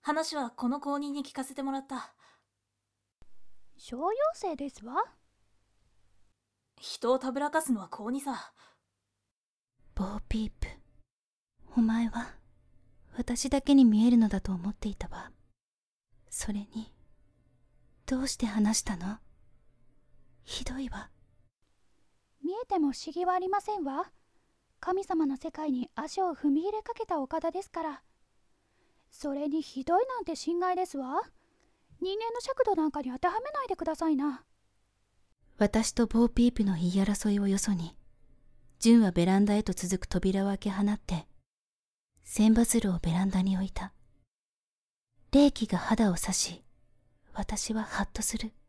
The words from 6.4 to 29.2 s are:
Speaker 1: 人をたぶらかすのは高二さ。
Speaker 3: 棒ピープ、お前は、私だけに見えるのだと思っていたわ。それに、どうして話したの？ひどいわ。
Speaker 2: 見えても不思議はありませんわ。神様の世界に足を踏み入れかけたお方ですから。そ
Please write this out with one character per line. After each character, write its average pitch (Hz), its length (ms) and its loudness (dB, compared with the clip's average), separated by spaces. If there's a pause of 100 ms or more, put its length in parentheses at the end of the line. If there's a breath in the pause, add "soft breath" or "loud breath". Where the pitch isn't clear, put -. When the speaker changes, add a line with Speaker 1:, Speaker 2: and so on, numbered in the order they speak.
Speaker 1:
人 - 320 -4
を 262 60 4
た 262 140 -4
ぶ 254 80 -4
ら 294 100 -2
か 311 140 0
す 269 100 0
の 202 80 -2
は 180 80 -14
高 214 220 -8
二 269 100 -4
さ。 277 320 -8 (1400 soft breath)
Speaker 3:
棒 202 240 -4 (100)
ピ 220 160 0
ー 208 140 -6
プ、 - 80 -4 (1080)
お 240 60 4
前 226 280 2
は、 - 260 -10 (840)
私 240 320 -4
だ 277 140 2
け 285 100 6
に 269 100 12
見 220 220 8
え 247 60 8
る 240 80 8
の 220 100 6
だ 190 120 0
と 196 100 -4
思 180 180 -4
っ 208 60 -6
て - 140 -8
い 196 60 -8
た - 120 -10
わ。 - 240 -12 (1000)
そ - 240 -6
れ 208 60 -4 (160)
に、 220 180 -10 (1120)
ど 262 140 -2
う 269 80 -2
し - 100 -6
て 247 80 -2
話 214 360 2
し - 20 -10
た 196 140 -4
の？ 185 200 -8 (1300)
ひ - 220 -10
ど 254 120 -6
い 262 120 -8
わ。 202 200 -10 (1300)
Speaker 2:
見 349 100 -4
え 480 140 -6
て 381 100 0
も 285 140 2
不 - 160 -8
思 311 40 -10
議 349 140 -2
は 359 80 2
あ 370 60 0
り 370 100 -4
ま 403 100 0
せ 415 160 -4
ん 359 80 -4
わ。 277 280 -4 (680)
神 370 240 -2
様 320 220 0
の 269 100 0
世 320 160 -10
界 302 200 -4
に 247 240 -2
足 311 260 -4
を 349 140 0
踏 294 160 0
み 294 140 2
入 415 80 -2
れ 427 100 -6
か 466 100 -8
け 453 140 -6
た 330 120 -2
お 262 80 -4
方 320 220 -2
で 370 140 -6
す - 80 -18
か 339 100 -6
ら。 302 220 -8 (1080)
そ 285 240 -6